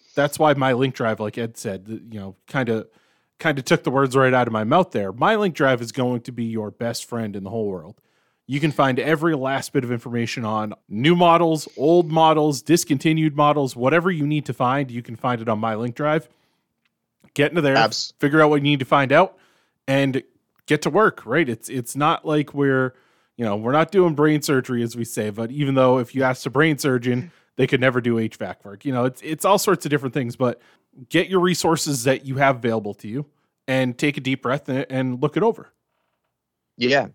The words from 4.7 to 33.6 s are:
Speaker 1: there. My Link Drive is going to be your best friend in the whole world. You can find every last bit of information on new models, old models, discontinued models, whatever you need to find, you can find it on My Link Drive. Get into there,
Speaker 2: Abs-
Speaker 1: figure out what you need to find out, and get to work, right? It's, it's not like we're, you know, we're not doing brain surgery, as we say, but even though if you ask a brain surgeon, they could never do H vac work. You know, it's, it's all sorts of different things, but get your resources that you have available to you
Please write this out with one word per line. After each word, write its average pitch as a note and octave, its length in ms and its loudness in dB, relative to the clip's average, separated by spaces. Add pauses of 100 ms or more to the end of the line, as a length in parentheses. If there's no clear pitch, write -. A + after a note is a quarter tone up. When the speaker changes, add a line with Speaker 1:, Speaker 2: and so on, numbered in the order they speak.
Speaker 1:
there. G2+ 200 -4
My D#3 260 0
Link G3+ 180 0
Drive C3 260 2
is A#2 100 -8
going B2 320 -2
to B2+ 100 -12
be A#2+ 120 -6
your A2 260 -6
best A#2 360 -8
friend A2+ 280 -8
in G2 100 -10
the G2 60 -10
whole A2 180 -4
world. F2+ 300 -12 (520)
You C#3 100 -4
can D3+ 120 0
find C3 260 2
every D#3 380 0
last - 380 -4
bit C3+ 100 0
of A#2+ 80 -4
information A#2 500 -6
on G#2+ 300 -4 (160)
new C3 260 2
models, E3+ 600 4
old D#3+ 340 2
models, D#3 520 2
discontinued D#3+ 760 0
models, D3 400 2
whatever D#3 340 2
you D3+ 160 -2
need D3+ 200 -2
to B2 80 -6
find, C3 360 -2
you A#2+ 120 -10
can A#2 140 -14
find A#2+ 260 -4
it A2+ 80 -4
on G#2+ 80 0
My A2 160 -2
Link A#2 200 -6
Drive. D3+ 340 -2 (1080)
Get C#3+ 160 2
into E3 100 0
there, C3+ 160 2
Speaker 2:
Abs- - 420 0
Speaker 1:
figure C#3+ 220 4
out D3+ 80 8
what D3+ 80 4
you C#3+ 60 0
need C#3+ 160 2
to B2+ 80 -2
find C#3 260 2
out, F3 240 4 (500)
and C3+ 360 0 (420)
get D3 180 0
to - 80 0
work, F#3+ 360 0
right? C#3+ 200 0
It's, A#2 220 -8
it's B2 260 -8
not D3 320 0
like D3+ 280 -2
we're, C3+ 400 0 (420)
you A#2+ 80 -6
know, G#2 100 -2
we're A2 180 -4
not D#3+ 200 2
doing F3+ 220 4
brain D3+ 260 2
surgery, B2+ 420 -2
as A#2 140 -6
we A#2 80 -6
say, A2 240 -6
but A2+ 220 -8
even C#3 240 -2
though C3 240 6
if A#2+ 160 -4
you C3 80 0
ask C3 240 -2
a C3 40 -6
brain D3 280 2
surgeon, B2 520 -2 (260)
they C3+ 100 2
could C3+ 160 0
never B2+ 180 2
do A#2 180 0
H A2+ 180 -4
vac F2+ 280 -12
work. G2+ 220 -20
You C#3 60 -4
know, B2 120 0
it's, C3 160 -4
it's D#3 240 -8
all G3 140 4
sorts - 260 0
of D3+ 60 -4
different C3+ 240 -2
things, B2 220 -4
but B2 220 0 (520)
get E3 180 0
your F#3 120 2
resources D#3+ 640 0
that C3+ 200 0
you C3+ 120 -8
have C3+ 200 2
available A2 380 -4
to - 140 -16
you C3+ 180 -8 (400)